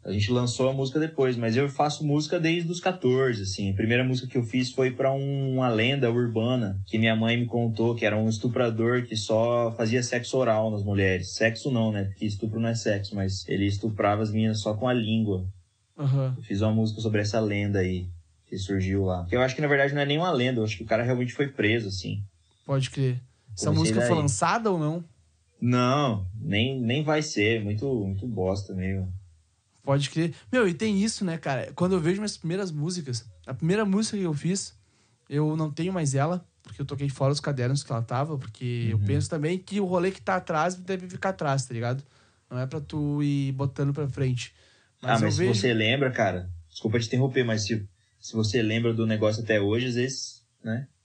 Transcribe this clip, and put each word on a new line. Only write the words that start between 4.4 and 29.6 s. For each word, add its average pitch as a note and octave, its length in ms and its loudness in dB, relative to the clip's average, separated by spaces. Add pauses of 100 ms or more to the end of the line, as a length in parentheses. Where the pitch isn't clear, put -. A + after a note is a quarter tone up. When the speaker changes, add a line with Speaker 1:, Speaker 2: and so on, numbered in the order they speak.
Speaker 1:
fiz B2 280 -2
foi C3 200 2
pra C3+ 220 0
um, C#3 440 -2
uma B2+ 140 2
lenda A#2+ 400 2
urbana, A#2 760 0
que G#2+ 120 -2
minha A2 180 4
mãe A2+ 220 2
me A#2+ 80 0
contou A#2 480 0
que A2+ 120 -4
era G#2 100 2
um A2 120 2
estuprador A#2 760 2
que B2 140 -6
só A#2 600 2
fazia A#2+ 260 0
sexo A#2+ 360 -2
oral A2 320 2
nas G#2 140 -2
mulheres. F#2+ 500 2
Sexo A2+ 360 0
não, A2+ 200 2
né? G2+ 140 -2
Porque G2+ 220 -6
estupro G#2+ 340 -4
não A2+ 80 0
é A2+ 60 0
sexo, G#2 400 -2
mas F#2+ 340 -4
ele G2+ 180 0
estuprava G2+ 560 0
as G#2+ 80 -2
meninas A2 300 0
só G#2+ 140 -2
com G#2 140 -2
a B2+ 60 2
língua. G#2+ 520 0 (520)
Speaker 2:
Aham. C3+ 380 0
Speaker 1:
Eu A2+ 60 -12
fiz G2+ 180 -2
uma A2 120 4
música A2 280 2
sobre G#2+ 220 0
essa G#2 180 0
lenda G2+ 400 0
aí, F#2 280 -2 (380)
que F#2+ 120 -10
surgiu F#2+ 460 0
lá. F2+ 220 0
Que G2 100 0
eu B2 60 4
acho C3 120 2
que, D#3 80 -4
na D3 60 0
verdade, C#3 260 2
não C#3+ 80 0
é C#3+ 40 0
nem D3 120 0
uma F3+ 120 0
lenda. B2+ 300 2
Eu A2 40 2
acho G#2+ 120 -2
que A2+ 80 -10
o - 20 -12
cara A2+ 160 2
realmente B2 320 0
foi C#3+ 140 -2
preso, G#2+ 400 0
assim. G2+ 340 -6 (420)
Speaker 2:
Pode C3+ 260 -2
crer. C3 300 0 (340)
Essa - 120 -4
Speaker 1:
Comecei D3+ 140 4 (120)
Speaker 2:
música A3 100 2
foi - 120 2
Speaker 1:
daí. D#3+ 80 2
Speaker 2:
lançada F3+ 480 2
ou F3+ 80 2
não? D#3+ 260 -2 (560)
Speaker 1:
Não, B2 640 2 (140)
nem, A#2+ 400 0
nem B2+ 220 0
vai D#3 200 2
ser. A2 400 2
Muito, G#2 240 -2 (180)
muito G2 220 -4
bosta, G2 460 -2
meio. F#2+ 360 -2 (760)